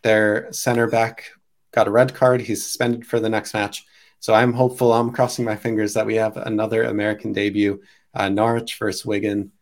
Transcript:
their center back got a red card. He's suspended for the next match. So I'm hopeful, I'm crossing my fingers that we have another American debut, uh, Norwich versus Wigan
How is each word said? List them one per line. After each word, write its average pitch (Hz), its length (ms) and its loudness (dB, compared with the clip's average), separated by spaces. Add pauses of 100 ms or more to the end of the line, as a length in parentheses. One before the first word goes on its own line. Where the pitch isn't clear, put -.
their 107 500 2
center 117 340 0
back 113 440 -2 (420)
got 107 160 2
a - 20 -4
red 127 240 4
card. 127 280 2
He's 110 200 -6
suspended 120 440 -4
for 117 120 -2
the 110 120 0
next 107 240 -4
match. 104 320 -6 (340)
So 110 140 2
I'm 120 180 6
hopeful, 123 400 2
I'm 120 180 2
crossing 120 360 -2
my 107 100 -4
fingers 107 380 -2
that 110 120 0
we 110 100 -2
have 110 200 0
another 110 480 -2
American 104 480 -2
debut, 101 480 0 (340)
uh, 98 140 -2
Norwich 113 500 0
versus 104 280 -4
Wigan 104 560 -4